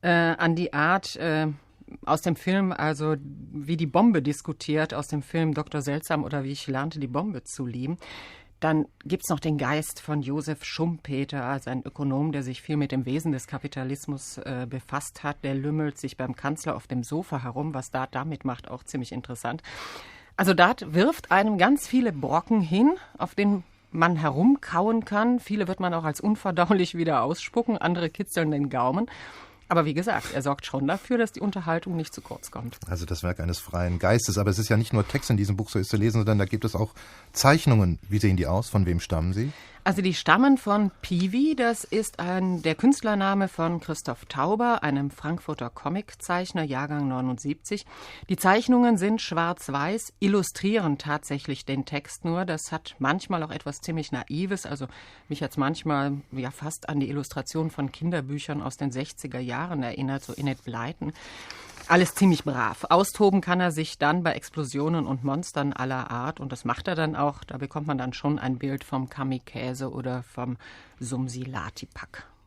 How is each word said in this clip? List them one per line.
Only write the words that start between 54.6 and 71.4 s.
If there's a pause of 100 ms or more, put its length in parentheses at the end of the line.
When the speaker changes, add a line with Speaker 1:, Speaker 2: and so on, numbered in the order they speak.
Speaker 1:
Also (420)
mich
hat's
manchmal (160)
ja
fast
an
die
Illustration
von
Kinderbüchern
aus
den
sechziger
Jahren
erinnert,
so
Enid
Blyton. (760)
Alles
ziemlich
brav.
Austoben
kann
er
sich
dann
bei
Explosionen
und
Monstern
aller
Art.
Und
das
macht
er
dann
auch.
Da
bekommt
man
dann
schon
ein
Bild
vom
Kamikaze
oder
vom (420)
Sumsi